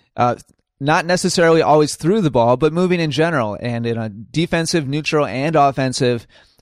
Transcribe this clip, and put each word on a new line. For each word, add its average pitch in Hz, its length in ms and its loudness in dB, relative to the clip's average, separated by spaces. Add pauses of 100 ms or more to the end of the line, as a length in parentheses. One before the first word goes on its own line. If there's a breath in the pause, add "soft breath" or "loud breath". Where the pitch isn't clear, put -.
(160)
uh, 120 200 0 (440)
not 156 260 0
necessarily 170 560 2
always 151 340 2
through 202 260 0
the 151 80 2
ball, 120 260 4
but 151 160 0
moving 175 280 0
in 156 100 -2
general 139 500 -2
and 117 260 -6
in 117 120 -2
a 110 100 -6
defensive, 156 800 -4
neutral, 147 380 -2
and 135 280 -4
offensive 131 720 0 (360 soft breath)